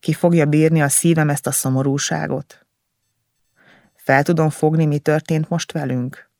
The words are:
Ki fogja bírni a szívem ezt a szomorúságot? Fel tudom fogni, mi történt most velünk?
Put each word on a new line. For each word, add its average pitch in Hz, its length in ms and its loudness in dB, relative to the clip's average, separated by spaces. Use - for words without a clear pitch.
Ki - 120 -2
fogja 170 340 2
bírni 156 360 2
a 143 60 2
szívem 156 420 2
ezt 143 160 -4
a 127 40 -4
szomorúságot? 139 1160 -4
Fel - 280 2
tudom 156 280 0
fogni, 156 360 0
mi 147 120 -2
történt 156 500 -2
most - 240 -6
velünk? 131 680 -6